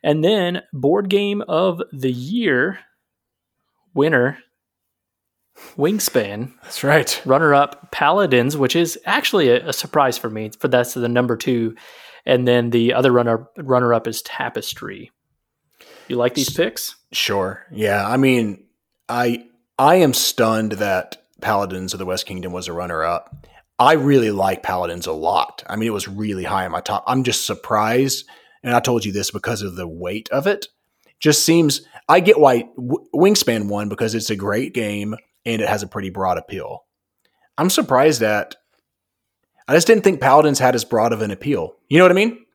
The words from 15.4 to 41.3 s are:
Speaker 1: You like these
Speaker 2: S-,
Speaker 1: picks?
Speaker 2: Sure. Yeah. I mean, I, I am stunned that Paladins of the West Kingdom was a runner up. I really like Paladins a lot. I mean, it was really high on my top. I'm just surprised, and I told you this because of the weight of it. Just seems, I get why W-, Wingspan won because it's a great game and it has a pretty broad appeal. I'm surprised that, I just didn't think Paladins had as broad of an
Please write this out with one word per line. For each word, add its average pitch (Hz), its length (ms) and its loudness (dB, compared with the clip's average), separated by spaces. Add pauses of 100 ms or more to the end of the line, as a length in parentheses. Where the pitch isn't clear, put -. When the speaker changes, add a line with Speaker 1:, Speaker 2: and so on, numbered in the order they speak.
Speaker 1:
You 127 80 -4
like 123 180 0
these 139 160 -2
Speaker 2:
S-, - 60 -8
Speaker 1:
picks? - 400 -4 (160)
Speaker 2:
Sure. 98 580 -4
Yeah. 104 360 -2
I 117 100 0
mean, 123 480 0 (440)
I, 120 380 -2 (320)
I 151 180 6
am 151 160 4
stunned 110 600 -2
that 98 440 -4 (240)
Paladins 95 520 -4
of 92 60 -10
the 92 80 -8
West 90 200 -6
Kingdom 92 260 -10
was 90 160 -10
a 85 40 -10
runner 85 320 -6
up. - 420 -6 (320)
I 131 160 6
really 135 360 4
like 95 320 -2
Paladins 90 440 -6
a 82 60 -6
lot. 80 540 -2
I 101 100 -8
mean, 113 120 -4
it 113 40 -4
was 101 160 -6
really 101 360 -8
high 95 200 -4
on 85 80 -8
my 85 80 -4
top. - 260 -6
I'm 131 180 0
just - 220 -4
surprised, 113 800 -2 (360)
and 120 120 -2
I 123 60 4
told 117 240 -2
you 101 80 -6
this 98 180 -4
because 104 320 -8
of 90 140 -10
the 87 120 -10
weight 90 420 -10
of 151 160 -2
it. 202 200 -2 (540)
Just 151 240 2
seems, 165 380 2 (260)
I 151 120 6
get 170 200 6
why 127 220 6 (140)
W-, 127 380 -6
Wingspan 135 540 2
won 101 200 -4
because 104 260 -4
it's 113 160 -4
a 107 60 -2
great 104 380 -4
game 104 400 -4 (320)
and 113 140 -2
it 98 80 0
has 104 140 -2
a 101 40 -10
pretty 98 240 -8
broad 92 280 -2
appeal. - 460 -12 (760)
I'm 165 120 0
surprised 151 500 2
that, 107 360 -2 (1120)
I 135 60 2
just 175 120 4
didn't 220 180 6
think 175 160 2
Paladins 143 380 6
had 123 160 2
as 110 100 -4
broad 117 280 0
of 110 100 -4
an 101 80 -4